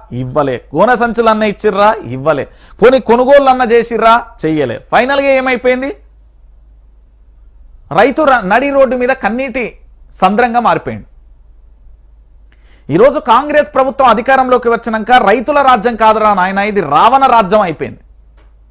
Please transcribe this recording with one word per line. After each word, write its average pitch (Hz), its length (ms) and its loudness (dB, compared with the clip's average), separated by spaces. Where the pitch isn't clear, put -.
ఇవ్వలే. 127 540 -4
గోనె 220 200 2
సంచులన్న 220 480 0
ఇచ్చిర్రా? 208 600 0
ఇవ్వలే. 131 440 -4
పోనీ 254 180 4
కొనుగోళ్ళన్న 254 600 2
చేసిర్రా? 226 640 2
చెయ్యలే. 147 360 -4
ఫైనల్గా 269 340 0
ఏమైపోయింది? 262 720 -2
రైతు 254 240 0
ర-, 269 240 2
నడి 240 240 0
రోడ్డు 269 260 0
మీద 247 140 -2
కన్నీటి 247 680 -6
సంద్రంగా 233 460 0
మారిపోయింది. 160 460 -4
ఈరోజు 285 300 2
కాంగ్రెస్ 285 560 0
ప్రభుత్వం 262 320 0
అధికారంలోకి 247 600 0
వచ్చినాక 220 420 -4
రైతుల 247 500 2
రాజ్యం 247 340 0
కాదురా 214 380 2
నాయనా, 196 300 -2
ఇది 202 180 -2
రావణ 196 440 2
రాజ్యం 214 360 2
అయిపోయింది. 143 380 -8